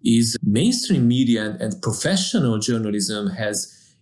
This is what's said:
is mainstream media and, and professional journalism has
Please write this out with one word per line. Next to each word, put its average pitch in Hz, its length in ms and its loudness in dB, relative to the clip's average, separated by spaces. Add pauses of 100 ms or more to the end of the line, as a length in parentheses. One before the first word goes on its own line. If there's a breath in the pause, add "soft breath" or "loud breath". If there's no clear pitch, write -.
is 117 360 2
mainstream 151 680 2
media 120 380 2
and, 107 140 -8
and 110 220 -4
professional 151 760 0
journalism 104 720 -2
has - 720 -6